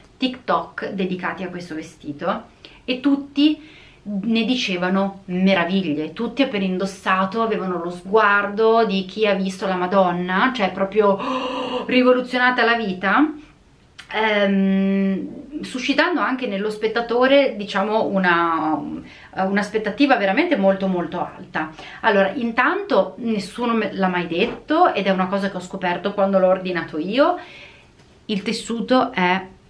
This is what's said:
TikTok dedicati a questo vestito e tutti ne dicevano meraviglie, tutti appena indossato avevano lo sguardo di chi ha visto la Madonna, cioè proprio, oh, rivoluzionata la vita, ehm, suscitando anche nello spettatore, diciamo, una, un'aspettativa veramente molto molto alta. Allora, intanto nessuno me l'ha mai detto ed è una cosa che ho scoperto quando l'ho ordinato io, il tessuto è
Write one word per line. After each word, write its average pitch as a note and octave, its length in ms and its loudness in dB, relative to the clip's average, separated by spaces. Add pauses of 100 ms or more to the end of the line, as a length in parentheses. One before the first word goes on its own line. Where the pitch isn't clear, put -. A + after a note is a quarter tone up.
(180)
TikTok - 760 -4
dedicati F#3 520 -6
a E3+ 60 -8
questo F3 260 -12
vestito E3 720 -8 (360)
e B3 140 -4
tutti C#4+ 800 0 (240)
ne G#3+ 420 -2
dicevano F#3+ 800 -2
meraviglie, F3+ 880 2
tutti A#3 280 -4
appena G#3 240 0
indossato F#3+ 800 -2
avevano F#3 400 -2
lo F3 80 -6
sguardo G3+ 920 2
di F#3+ 200 -2
chi G#3+ 220 -2
ha G3+ 80 2
visto F#3+ 320 -4
la F#3 80 0
Madonna, F#3 800 2
cioè F#3+ 160 0
proprio, G3 380 2
oh, B3+ 760 -2
rivoluzionata B3 760 4
la A3+ 120 2
vita, G#3 560 0 (800)
ehm, G3 1500 0
suscitando C#4+ 580 0
anche B3 280 -2
nello G3+ 240 -2
spettatore, A#3+ 840 2
diciamo, G#3 500 -2
una, E3+ 760 0 (520)
un'aspettativa G#3 840 0
veramente G3+ 400 2
molto F#3+ 320 2
molto F3 360 -2
alta. D#3 460 -8 (320)
Allora, G3 320 4
intanto B3 840 0
nessuno A#3 560 -2
me G#3+ 200 -2
l'ha F#3+ 140 0
mai F3+ 180 0
detto B3 680 0
ed G3+ 120 -2
è G3 60 2
una F#3 160 0
cosa G3 240 -2
che F#3+ 60 -8
ho F3 40 -8
scoperto F#3 520 -4
quando G3 260 2
l'ho F#3 80 4
ordinato F3+ 500 0
io, C4 400 2 (880)
il G3+ 160 -2
tessuto A#3 720 0
è F#3 340 0 (240)